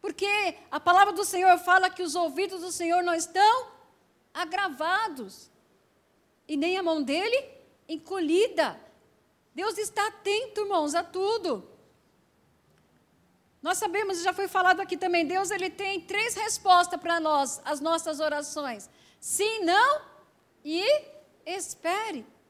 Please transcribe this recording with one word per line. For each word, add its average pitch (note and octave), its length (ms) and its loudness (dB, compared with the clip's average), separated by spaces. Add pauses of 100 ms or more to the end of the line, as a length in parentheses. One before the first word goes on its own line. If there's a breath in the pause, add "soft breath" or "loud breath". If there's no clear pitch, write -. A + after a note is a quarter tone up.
Porque G4 560 -2 (140)
a D4+ 100 -4
palavra F#4+ 320 6
do E4 120 -4
Senhor F4+ 340 4
fala F4+ 320 4
que F#4 120 -10
os D#4 120 -6
ouvidos E4+ 480 -2
do F4+ 100 -10
Senhor F4 300 0
não F4 120 0
estão G#4 640 2 (580)
agravados. E4 1160 -4 (960)
E D4 120 -4
nem F4 180 0
a F#4+ 60 -2
mão D#4+ 200 0
dele G4 400 0 (460)
encolhida. E4 920 0 (760)
Deus F#4 240 -4
está G#4+ 300 -2
atento, G#4+ 520 -4
irmãos, E4+ 340 0
a E4+ 80 0
tudo. F#4 640 -4 (2000)
Nós E4+ 160 -2
sabemos, G4 440 -2
já F4+ 120 0
foi G4 120 -2
falado F#4 340 4
aqui F#4+ 180 -6
também, F4 280 2
Deus, F#4 240 -2
ele F#4 200 -4
tem G4 280 -6
três G#4 360 -2
respostas F4+ 680 2
pra E4+ 180 -2
nós, D4+ 460 0
as D4 160 -4
nossas D#4+ 400 -2
orações. D4 680 -6 (280 soft breath)
Sim, A4 420 -2
não A4 420 4 (600)
e E4 220 -4 (600)
espere. F4+ 800 -6 (240)